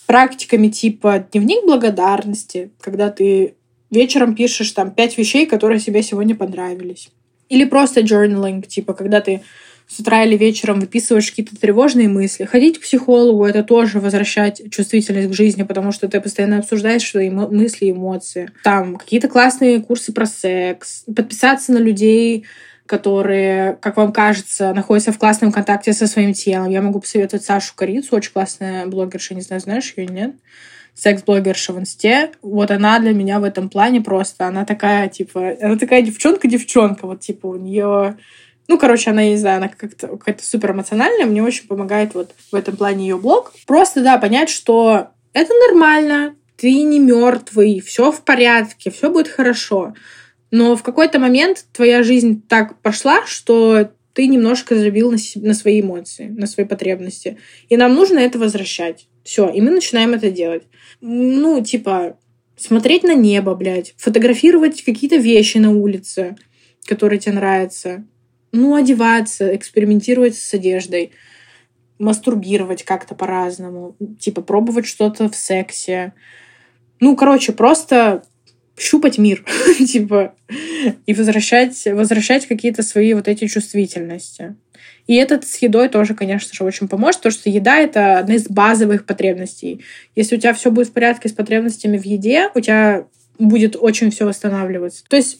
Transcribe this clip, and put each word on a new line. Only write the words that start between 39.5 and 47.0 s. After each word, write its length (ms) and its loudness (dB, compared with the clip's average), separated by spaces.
она 120 -4
как-то, 380 -16
какая-то 360 -8
суперэмоциональная, 840 -2
мне 160 0
очень 260 -4
помогает 460 -4
вот 220 -10
в 40 -4
этом 200 -4
плане 300 -2
её 120 -2
блог. 360 0
Просто, 380 2
да, 140 4
понять, 320 0
что 600 2
это 200 0
нормально, 680 4
ты 260 2
не 160 2
мёртвый, 800 4